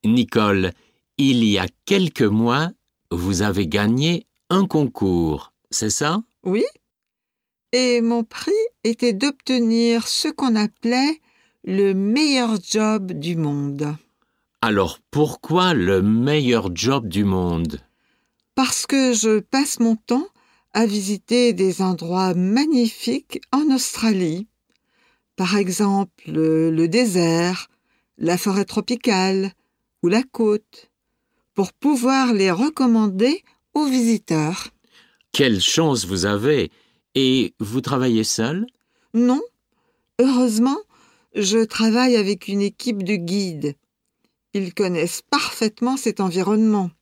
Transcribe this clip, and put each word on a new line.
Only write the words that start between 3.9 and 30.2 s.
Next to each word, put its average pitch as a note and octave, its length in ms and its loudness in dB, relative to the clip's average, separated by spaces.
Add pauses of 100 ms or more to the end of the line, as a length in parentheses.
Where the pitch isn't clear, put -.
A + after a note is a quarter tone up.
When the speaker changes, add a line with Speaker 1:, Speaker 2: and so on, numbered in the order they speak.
Speaker 1:
un F#3 180 2
concours, F2+ 880 -2 (180)
c'est G#2+ 180 -4
ça ? E3 320 -2 (220)
Speaker 2:
Oui. G3+ 220 0 (1040)
Et B3 300 2
mon A#3 240 0
prix - 260 -8 (320)
était A#3 300 0
d'obtenir A#3 960 0
ce - 180 -4
qu'on C4 300 -2
appelait B3 640 -2 (420)
le G3 300 2
meilleur A#3 680 0
job G#3+ 520 -2
du D#3+ 240 -4
monde. D3 580 -2 (680)
Speaker 1:
Alors, G2+ 380 0 (100)
pourquoi D#3 640 0
le F#2 280 2
meilleur A#2 720 2
job A2+ 320 0
du G2 160 0
monde ? F2 560 0 (760)
Speaker 2:
Parce B3+ 300 -2
que C4 280 2
je A3 260 2
passe C4+ 400 -2
mon A3+ 160 2
temps C4 320 -2 (460)
à A3+ 120 2
visiter G#3 680 0
des F#3 280 0
endroits F#3 520 -2
magnifiques A#3+ 1080 0 (140)
en C#4+ 200 2
Australie. G3 720 -2 (880)
Par F#3 220 0
exemple, G3 540 0 (160)
le, D#3+ 420 2
le D#3+ 180 2
désert, F3 840 0 (500)
la F3 180 0
forêt G3 280 -2
tropicale F#3+ 880 -2 (520)
ou F3 40 2
la G#3+ 140 2